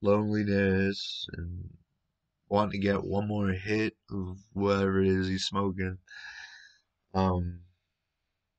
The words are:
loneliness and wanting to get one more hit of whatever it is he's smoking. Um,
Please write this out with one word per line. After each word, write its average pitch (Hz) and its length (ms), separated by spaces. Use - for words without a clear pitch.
loneliness 101 1300
and 87 340
wanting 101 240
to 101 120
get 98 200
one 101 240
more 104 220
hit 107 440
of 95 280
whatever 98 460
it 95 60
is 95 220
he's 95 160
smoking. 95 540
Um, 90 460